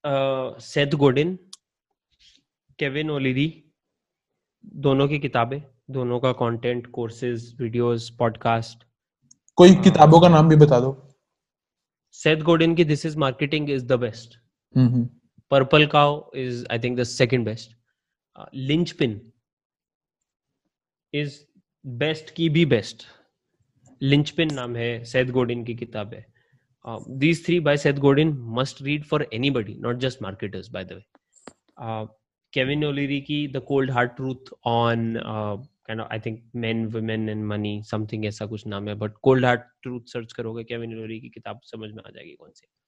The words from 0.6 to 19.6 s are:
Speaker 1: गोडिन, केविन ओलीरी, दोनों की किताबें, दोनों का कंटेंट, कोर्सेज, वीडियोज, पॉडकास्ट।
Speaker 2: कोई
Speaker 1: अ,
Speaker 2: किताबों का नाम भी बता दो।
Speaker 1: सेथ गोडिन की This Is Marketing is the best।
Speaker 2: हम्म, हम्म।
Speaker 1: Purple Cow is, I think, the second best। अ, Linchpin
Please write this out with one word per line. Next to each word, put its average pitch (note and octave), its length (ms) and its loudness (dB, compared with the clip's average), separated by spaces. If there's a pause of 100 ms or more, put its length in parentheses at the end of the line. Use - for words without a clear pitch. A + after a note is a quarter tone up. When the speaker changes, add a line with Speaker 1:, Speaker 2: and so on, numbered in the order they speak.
Speaker 1:
गोडिन, C#3+ 520 2 (1400)
केविन D3+ 320 -4
ओलीरी, C#3 540 -4 (1000)
दोनों C#3 420 0
की D3 100 -4
किताबें, C3+ 440 -4 (280)
दोनों B2 300 -4
का B2+ 120 0
कंटेंट, A#2+ 540 -4
कोर्सेज, A#2 760 -8
वीडियोज, A#2+ 500 -2
पॉडकास्ट। A#2 760 -4 (680)
Speaker 2:
कोई F3+ 180 12
Speaker 1:
अ, - 80 4
Speaker 2:
किताबों E3 380 10
का F3+ 80 8
नाम D#3+ 200 8
भी D#3 80 8
बता D3 240 8
दो। C3+ 340 -6 (1000)
Speaker 1:
सेथ D#3 240 2
गोडिन E3 380 4
की E3+ 100 4
This D3 220 0
Is D3+ 100 -6
Marketing D3 520 -2
is C3+ 120 -2
the B2 180 0
best। A#2 300 -8 (480)
Speaker 2:
हम्म, B2+ 120 6
हम्म। A#2+ 200 0 (440)
Speaker 1:
Purple C#3+ 420 4
Cow D3 260 2 (160)
is, B2 300 -8
I A#2 120 -4
think, B2 180 -4
the A#2+ 240 -4
second B2 240 2
best। G#2+ 240 -8 (680)
अ, - 200 -20
Linchpin C3+ 640 -2 (2000)